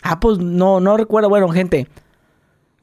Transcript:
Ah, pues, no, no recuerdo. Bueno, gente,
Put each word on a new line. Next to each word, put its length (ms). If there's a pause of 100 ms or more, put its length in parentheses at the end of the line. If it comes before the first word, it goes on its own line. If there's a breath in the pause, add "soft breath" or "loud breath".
Ah, 180
pues, 180
no, 420
no 160
recuerdo. 340
Bueno, 180
gente, 400 (960 soft breath)